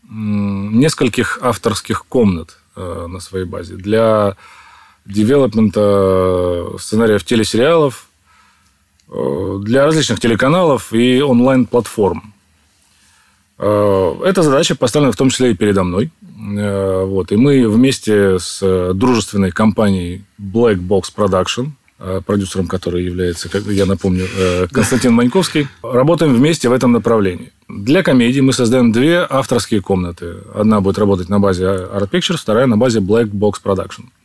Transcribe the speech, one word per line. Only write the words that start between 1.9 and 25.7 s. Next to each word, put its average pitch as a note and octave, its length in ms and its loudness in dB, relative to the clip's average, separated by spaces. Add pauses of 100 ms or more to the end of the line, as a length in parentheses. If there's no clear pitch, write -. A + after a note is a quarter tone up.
комнат, F#2+ 520 0 (180)
э, E2+ 320 -10
на F2+ 120 -12
своей F#2 260 -8
базе F2 300 -12
для G#2 600 0 (720)
девелопмента G2 1600 2 (140)
сценариев A2 440 2
телесериалов, B2+ 840 0 (1000)
э, F#2 540 -6
для B2+ 220 2
различных D3+ 340 0
телеканалов C#3 760 0
и B2 280 2
онлайн-платформ. A#2+ 1120 0 (1200)
Э, G2+ 680 0
эта F#3+ 200 2
задача C#3 320 2
поставлена C3+ 360 0
в - 60 -2
том C3+ 120 2
числе B2+ 220 0
и - 40 2
передо G2 280 0
мной. F2+ 280 -2 (460)
Э, G2 480 -2
вот. F#2+ 260 -2
И G#2 40 0
мы C3 320 4
вместе G#2+ 720 2
с, - 220 -10
э, F#2 320 0
дружественной G#2 580 0
компанией G2 720 -2 (160)
Black G#2 400 0
Box F2+ 340 -2
Production, G#2 580 -2 (280)
э, F#2 260 -8
продюсером F#2+ 420 -2
которой F2+ 360 -4
является, F2+ 460 -4
как G2 160 -4
я G2+ 200 0
напомню, F#2 420 -2 (100)
э, F2+ 340 0
Константин A#2+ 420 0
Маньковский, C#3 540 0 (160)